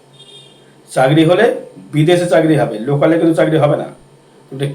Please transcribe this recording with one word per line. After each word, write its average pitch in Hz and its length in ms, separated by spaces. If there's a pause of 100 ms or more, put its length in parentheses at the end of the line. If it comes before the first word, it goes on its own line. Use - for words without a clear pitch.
(920)
চাকরি 147 340
হলে 196 300 (360)
বিদেশে 170 340
চাকরি 160 320
হবে, 113 220
লোকালে 147 400
কিন্তু 165 160
চাকরি 160 220
হবে 143 200
না। - 80 (640)
কিন্তু 135 260